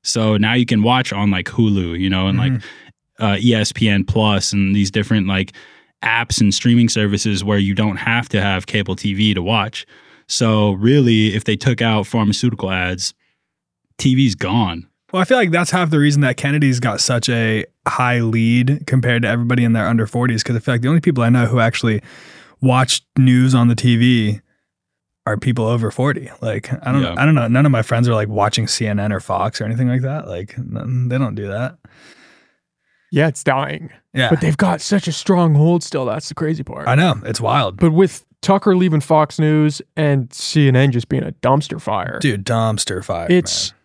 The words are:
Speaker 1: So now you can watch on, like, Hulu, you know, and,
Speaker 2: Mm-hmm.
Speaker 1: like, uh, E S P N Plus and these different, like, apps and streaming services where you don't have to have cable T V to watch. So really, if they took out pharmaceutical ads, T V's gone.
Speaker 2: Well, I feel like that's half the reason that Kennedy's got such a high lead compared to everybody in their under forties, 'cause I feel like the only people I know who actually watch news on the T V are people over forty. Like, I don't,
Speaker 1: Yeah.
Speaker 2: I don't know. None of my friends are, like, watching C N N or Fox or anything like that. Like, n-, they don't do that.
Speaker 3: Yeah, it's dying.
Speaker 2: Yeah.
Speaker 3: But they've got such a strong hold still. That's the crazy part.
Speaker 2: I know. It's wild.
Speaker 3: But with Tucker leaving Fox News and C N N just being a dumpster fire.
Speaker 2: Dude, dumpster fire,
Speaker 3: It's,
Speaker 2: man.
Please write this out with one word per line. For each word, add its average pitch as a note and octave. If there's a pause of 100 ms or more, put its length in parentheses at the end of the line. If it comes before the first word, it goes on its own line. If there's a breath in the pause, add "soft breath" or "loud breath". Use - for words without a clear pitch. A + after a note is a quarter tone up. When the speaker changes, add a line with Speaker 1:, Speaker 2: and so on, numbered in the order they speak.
Speaker 1:
So A2
now A2
you B2
can A2
watch B2
on, G2+
like, F#2
Hulu, F#2+
you F#2
know, F#2
and, G2
Speaker 2:
Mm-hmm. B2+
Speaker 1:
like, G#2+ (580 loud breath)
uh, G2+
E A#2
S G#2+
P A2+
N G2
Plus G#2+
and G2
these G2
different, G#2
like, F#2+ (500 loud breath)
apps A2+
and G#2
streaming A#2+
services G#2
where G#2
you G2
don't G2
have A#2
to G#2
have F#2+
cable G#2+
T G#2
V G#2
to F#2
watch. G#2 (400 soft breath)
So G#2+
really, A2+
if G#2+
they G#2+
took A#2+
out A2
pharmaceutical G#2+
ads, F#2 (840)
T C3
V's C3
gone. F#2 (260)
Speaker 2:
Well, F3+
I -
feel B3+
like G3+
that's F3
half F3+
the D#3
reason D3
that B2+
Kennedy's C#3
got A2+
such A#2+
a A2+ (220)
high B2
lead A#2
compared B2
to A#2
everybody A#2+
in A#2
their A2
under A2+
forties, A#2+
'cause A#2+
I -
feel A#2+
like A#2
the B2
only D#3+
people C#3+
I A#2
know B2
who A#2+
actually A2+ (580 loud breath)
watch B2+ (140)
news C3
on A#2+
the A#2
T A#2+
V A2+ (880)
are G#2+
people B2
over A2+
forty. C3 (140)
Like, G#2 (160)
I B2
don't, C#3
Speaker 1:
Yeah. E2+
Speaker 2:
I C3+
don't D#3
know. A#2+
None B2
of C#3+
my A2+
friends A#2+
are, A#2+
like, G#2+
watching G#2
C -
N G#2
N G#2
or G2+
Fox F#2+
or A2
anything A#2
like B2+
that. C3
Like, F#2+
n-, B2
they B2+
don't B2+
do G2+
that. A#2 (1300 soft breath)
Speaker 3:
Yeah, D#3
it's -
dying. C#3+ (220)
Speaker 2:
Yeah. B2+
Speaker 3:
But E3
they've D#3+
got F3+
such -
a E3
strong F3
hold E3
still. C#3
That's B2
the D3+
crazy D#3+
part. -
Speaker 2:
I A#2+
know. D3
It's A2+
wild. A2+
Speaker 3:
But E3
with F3 (180)
Tucker G3
leaving F3
Fox D3+
News D3+ (160)
and C#3
C -
N B2+
N C3+
just A#2+
being C3
a -
dumpster C#3
fire. F#2
Speaker 2:
Dude, G#2
dumpster G#2+
fire, E2+
Speaker 3:
It's, -
Speaker 2:
man. -